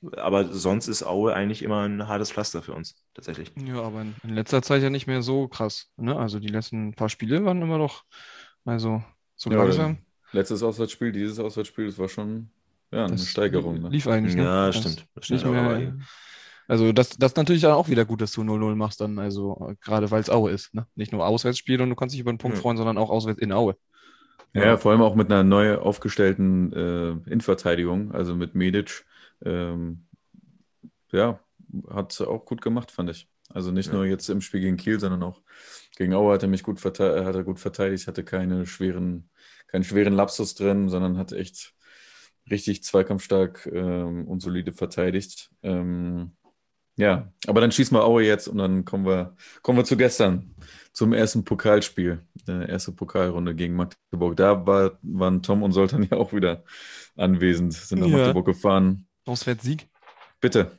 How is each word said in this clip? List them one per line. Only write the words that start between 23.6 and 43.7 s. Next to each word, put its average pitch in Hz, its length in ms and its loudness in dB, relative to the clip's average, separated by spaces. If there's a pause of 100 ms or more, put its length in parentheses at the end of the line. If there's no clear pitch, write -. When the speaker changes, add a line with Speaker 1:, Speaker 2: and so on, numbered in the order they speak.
Speaker 3:
Ja, 98 80 2
Speaker 1:
Ja. 110 160 8
Speaker 3:
vor 104 140 4
allem 113 100 8
auch 107 140 4
mit 107 140 4
einer 98 120 6
neu 101 340 6
aufgestellten, 95 960 2
äh, 85 380 -2 (200)
Innenverteidigung, 90 840 0
also 87 240 -4
mit 87 180 -6
Medic. 92 500 -2 (400)
Ähm, 85 600 -6 (1080)
ja, 113 280 2 (480)
hat 98 320 -8
auch 110 240 -4
gut 120 180 -8
gemacht, 117 300 -4
fand 87 180 -6
ich. - 180 -16 (200)
Also 92 240 -6
nicht 95 160 -2
Speaker 1:
Ja. - 60 -4
Speaker 3:
nur 98 120 0
jetzt 95 220 -4
im 98 120 -2
Spiel 95 200 -6
gegen 92 160 0
Kiel, 107 240 -2
sondern 92 240 -4
auch 90 160 -12 (560)
gegen 92 180 0
Aue 101 200 6
hat 95 80 0
er 98 60 0
mich 95 140 0
gut - 160 -6
verte-, 92 460 0
hat 92 100 -2
er 95 80 -2
gut 92 160 -6
verteidigt, 98 480 -4
hatte - 160 -10
keine 92 440 -2
schweren, 90 640 -6 (380)
keinen 95 160 -2
schweren 101 300 2
Lapsus 98 420 0
drin, 98 340 0
sondern 92 300 -2
hat 92 140 -8
echt - 420 -12 (720)
richtig 101 360 -4
zweikampfstark, 95 880 0